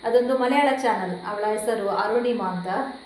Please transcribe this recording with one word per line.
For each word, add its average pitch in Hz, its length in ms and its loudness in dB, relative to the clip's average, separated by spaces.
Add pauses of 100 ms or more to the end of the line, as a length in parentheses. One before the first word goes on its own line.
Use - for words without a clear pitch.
ಅದೊಂದು 247 340 2
ಮಲಯಾಳ 254 440 4
ಚಾನಲ್, 190 360 -2 (100)
ಅವಳ 208 180 -4
ಹೆಸರು 214 440 -2
ಅರುಣಿಮಾ 214 560 0
ಅಂತ. 185 500 -4 (100)